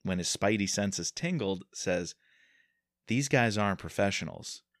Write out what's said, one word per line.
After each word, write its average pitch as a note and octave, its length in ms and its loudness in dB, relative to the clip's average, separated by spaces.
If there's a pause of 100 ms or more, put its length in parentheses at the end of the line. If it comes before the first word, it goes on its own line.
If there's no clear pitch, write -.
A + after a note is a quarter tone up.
when F#2 140 0
his F2 100 -2
spidey G2+ 400 2
senses G2 440 0
tingled, A2 520 -2 (100)
says, F2+ 420 -2 (920)
"These C#3 220 0
guys A#2 280 4
aren't G2+ 220 2
professionals. - 840 -2 (180)